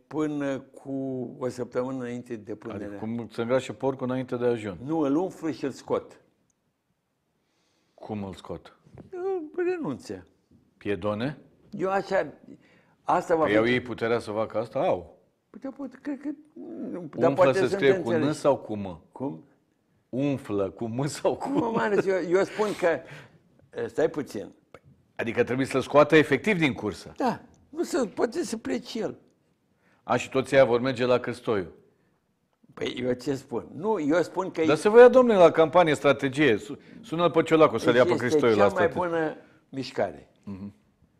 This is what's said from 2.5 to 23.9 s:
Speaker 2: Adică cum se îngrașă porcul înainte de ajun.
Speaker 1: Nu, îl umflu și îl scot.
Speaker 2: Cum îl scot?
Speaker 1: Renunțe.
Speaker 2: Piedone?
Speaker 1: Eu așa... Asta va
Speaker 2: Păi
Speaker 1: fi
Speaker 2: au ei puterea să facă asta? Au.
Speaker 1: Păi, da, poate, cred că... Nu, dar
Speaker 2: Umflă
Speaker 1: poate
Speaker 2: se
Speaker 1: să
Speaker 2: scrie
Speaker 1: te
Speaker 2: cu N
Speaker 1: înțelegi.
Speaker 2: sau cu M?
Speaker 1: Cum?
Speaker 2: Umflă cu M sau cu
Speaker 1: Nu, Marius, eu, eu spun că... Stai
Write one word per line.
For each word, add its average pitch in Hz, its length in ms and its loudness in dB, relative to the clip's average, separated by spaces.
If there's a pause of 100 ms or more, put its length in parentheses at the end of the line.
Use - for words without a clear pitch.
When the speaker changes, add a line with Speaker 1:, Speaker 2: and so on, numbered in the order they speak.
Speaker 2:
Adică 101 120 -14
cum 113 320 -8
se - 100 -8
îngrașă 127 320 -2
porcul 131 360 -4
înainte 127 260 -6
de 120 100 -2
ajun. 107 400 -2
Speaker 1:
Nu, 160 140 -4
îl 139 160 0
umflu 165 360 -4
și - 140 -8
îl 135 60 -4
scot. - 500 -8 (1700)
Speaker 2:
Cum 107 300 -10
îl 95 100 -10
scot? - 440 -16 (920)
Speaker 1:
Renunțe. 131 560 -8 (520)
Speaker 2:
Piedone? 104 600 -4 (340)
Speaker 1:
Eu 185 180 -6
așa... 185 440 -2 (720)
Asta 165 320 0
va 160 80 4
Speaker 2:
Păi 139 80 2
Speaker 1:
fi 107 60 4
Speaker 2:
au 110 100 4
ei 123 140 2
puterea 117 380 -2
să 107 120 -10
facă 107 260 -4
asta? 117 220 -4
Au. 110 340 -2 (360)
Speaker 1:
Păi, - 140 -20
da, 269 60 -10
poate, 262 320 -14
cred 285 200 -8
că... 285 80 -10 (600)
Nu, 180 260 -12
dar - 120 4
Speaker 2:
Umflă 139 140 4
Speaker 1:
poate 135 160 4
Speaker 2:
se 127 80 2
Speaker 1:
să 185 80 -2
Speaker 2:
scrie 143 180 4
Speaker 1:
te 190 60 -2
Speaker 2:
cu 117 100 -4
N 117 40 0
Speaker 1:
înțelegi. 151 260 0
Speaker 2:
sau 139 180 2
cu - 180 -10
M? 95 260 -10 (100)
Speaker 1:
Cum? 151 320 -10 (640)
Speaker 2:
Umflă 123 600 -4
cu 95 160 -8
M 117 200 -4
sau 151 300 -2
cu 247 140 -8
Speaker 1:
Nu, 240 220 -2
Marius, 226 340 0
eu, 190 100 0 (140)
eu 190 140 2
spun 208 240 -4 (120)
că... 165 200 0 (880)
Stai 151 220 0